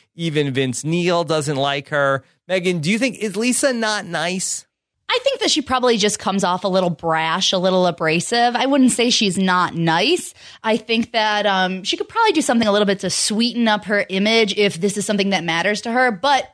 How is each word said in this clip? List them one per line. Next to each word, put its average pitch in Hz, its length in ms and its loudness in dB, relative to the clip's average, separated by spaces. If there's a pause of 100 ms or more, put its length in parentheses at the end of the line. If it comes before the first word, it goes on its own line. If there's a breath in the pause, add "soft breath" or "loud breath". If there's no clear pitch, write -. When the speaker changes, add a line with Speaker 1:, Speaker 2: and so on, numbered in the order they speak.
(140 soft breath)
Speaker 1:
Even 151 380 -2
Vince 131 320 -2
Neil 170 400 0
doesn't 151 320 -2
like 139 340 -2
her. 139 340 0 (240 soft breath)
Megan, 180 320 0
do 151 100 0
you 220 80 0
think, 247 200 -2
is 202 180 -4
Lisa 247 360 0
not 214 320 -4
nice? 175 640 -4 (480)
Speaker 2:
I 480 80 0
think 554 180 -2
that 381 100 0
she 302 100 0
probably 247 380 0
just 202 200 0
comes 190 240 -2
off 180 220 0
a 202 40 -2
little 185 200 2
brash, 160 640 0
a 190 60 0
little 185 280 2
abrasive. 175 720 0
I 233 80 0
wouldn't 269 280 4
say 240 180 2
she's 196 260 0
not 180 380 2
nice. 170 580 0 (320 loud breath)
I 226 140 2
think 226 340 -2
that, 214 320 0
um, 185 400 0
she 330 140 -4
could 415 100 -6
probably 440 240 2
do 311 80 2
something 233 260 2
a 202 60 2
little 208 140 2
bit 196 140 0
to 185 100 -4
sweeten 226 580 0
up 208 160 0
her 202 240 -2
image 208 480 2
if 202 240 2
this 202 160 -2
is 202 80 -4
something 202 260 0
that 175 140 0
matters 175 380 -2
to 233 100 -6
her, 254 200 2
but 254 420 0